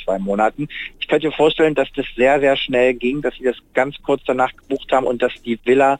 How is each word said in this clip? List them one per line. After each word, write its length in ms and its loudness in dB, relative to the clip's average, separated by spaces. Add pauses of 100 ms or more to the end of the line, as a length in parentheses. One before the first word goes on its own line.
zwei 160 -2
Monaten. 480 -2 (320)
Ich 80 -10
könnte 200 0
mir 60 -4
vorstellen, 420 2
dass 200 0
das 100 -4 (100)
sehr, 260 4
sehr 160 2
schnell 360 2
ging, 280 -4
dass 140 -4
sie 80 -20
das 140 0 (160)
ganz 300 -2
kurz 220 -2
danach 300 0
gebucht 360 -6
haben 140 2
und 160 -2
dass 120 0 (120)
die 180 -4
Villa 360 4